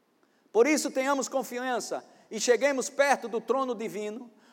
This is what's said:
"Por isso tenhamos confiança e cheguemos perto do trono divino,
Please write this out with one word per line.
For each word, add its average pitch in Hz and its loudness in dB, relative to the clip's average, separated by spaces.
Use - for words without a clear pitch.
"Por 233 6
isso 294 2
tenhamos 269 0
confiança 240 -4
e 214 -6
cheguemos 254 2
perto 247 0
do 220 -4
trono 254 -2
divino, 214 -8